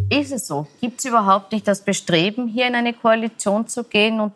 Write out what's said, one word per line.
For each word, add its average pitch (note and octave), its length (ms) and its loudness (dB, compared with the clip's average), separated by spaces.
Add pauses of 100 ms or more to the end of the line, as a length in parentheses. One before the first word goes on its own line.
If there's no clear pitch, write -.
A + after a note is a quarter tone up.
(120)
Ist C#4 200 0
es B3 140 -6
so? D3+ 220 -6 (120)
Gibt's - 260 -6
überhaupt G3+ 460 2
nicht G#3+ 160 -2
das G3 160 0
Bestreben, G3+ 640 0
hier B3 200 0
in B3 80 -2
eine A#3+ 180 -2
Koalition A3+ 760 0
zu A#3+ 180 -8
gehen? A3 340 0
Und G#3 160 -2